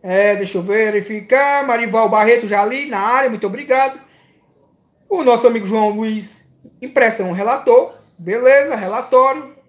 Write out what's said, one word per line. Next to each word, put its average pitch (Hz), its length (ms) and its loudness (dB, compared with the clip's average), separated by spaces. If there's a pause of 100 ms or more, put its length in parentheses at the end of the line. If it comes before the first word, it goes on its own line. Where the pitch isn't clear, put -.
É, 196 320 2
deixa 196 220 -6
eu 180 40 -2
verificar. 220 1040 0
Marival 226 440 0
Barreto 220 360 2
já 202 160 0
ali 254 260 -2
na 214 120 -6
área, 247 300 0
muito 208 180 -6
obrigado. 262 520 -2 (1080)
O 370 140 -2
nosso 240 220 2
amigo 226 220 2
João 214 220 0
Luiz, 214 540 -8 (380)
impressão, 226 520 0
relator. 233 600 2 (240)
Beleza, 254 580 2
relatório. 254 800 0 (140)